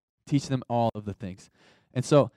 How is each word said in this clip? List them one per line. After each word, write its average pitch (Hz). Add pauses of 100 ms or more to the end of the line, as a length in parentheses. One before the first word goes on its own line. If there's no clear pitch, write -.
(240)
Teach 143
them 131
all 117
of 104
the 101
things." - (420)
And 123
so 143